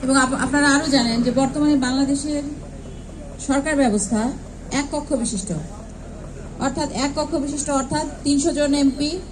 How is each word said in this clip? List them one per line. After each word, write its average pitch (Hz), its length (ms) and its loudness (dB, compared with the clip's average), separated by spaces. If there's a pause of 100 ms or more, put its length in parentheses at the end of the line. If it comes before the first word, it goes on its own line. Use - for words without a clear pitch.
এবং 262 140 4
আপ-, 262 280 4
আপনারা 285 240 4
আরও 285 180 4
জানেন 233 340 4
যে 240 100 4
বর্তমানে 277 440 4
বাংলাদেশের 277 680 0 (1040)
সরকার 285 280 2
ব্যবস্থা 233 560 2 (400)
এক 285 200 0
কক্ষ 294 220 -2
বিশিষ্ট, 226 360 -2 (1080)
অর্থাৎ 285 320 -2
এক 277 240 0
কক্ষ 302 200 -2
বিশিষ্ট 285 340 -2
অর্থাৎ 285 360 0 (180)
তিনশো 285 300 2
জন 285 200 2
এমপি 285 460 2 (120)